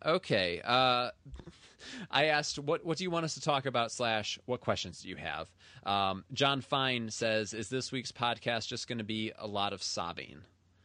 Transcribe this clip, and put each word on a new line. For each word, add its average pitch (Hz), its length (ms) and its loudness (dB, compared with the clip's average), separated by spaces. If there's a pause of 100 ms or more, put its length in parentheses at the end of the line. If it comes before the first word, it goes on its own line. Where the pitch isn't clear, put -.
Okay. 101 580 2
Uh, 123 460 4 (500)
<laughs> - 520 -14
I 143 140 6
asked, 147 340 2
"What, 147 260 0
what 160 120 0
do 180 60 -4
you 180 80 -2
want 165 140 2
us 151 100 -4
to 139 60 -10
talk 139 240 2
about?" 120 260 2
slash 110 540 0
"What 123 160 -2
questions 92 400 0
do 90 80 -12
you 90 60 -8
have?" 78 320 -6 (360)
Um, 98 480 2
John 139 300 2
Fine 127 480 0
says, 110 460 0
"Is 107 140 -6
this 131 220 -2
week's 131 200 -6
podcast 117 560 -2
just - 200 -6
gonna 117 160 -4
be 110 360 -2
a 107 80 -6
lot 101 260 0
of 92 80 -8
sobbing?" 78 600 -6 (440)